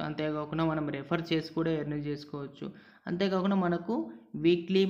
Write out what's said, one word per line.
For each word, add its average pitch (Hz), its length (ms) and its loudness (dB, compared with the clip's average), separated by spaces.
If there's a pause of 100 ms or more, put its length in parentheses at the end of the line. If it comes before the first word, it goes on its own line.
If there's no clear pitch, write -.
అంతేకాకుండా 151 640 -2
మనం 156 120 0 (120)
రెఫర్ 160 340 -2
చేసి 160 260 0
కూడా 160 240 2
ఎర్న్ 147 180 -2 (100)
చేసుకోవచ్చు. 143 580 -8 (420)
అంతేకాకుండా 190 560 2
మనకు 175 300 0 (500)
వీక్లీ, 175 460 4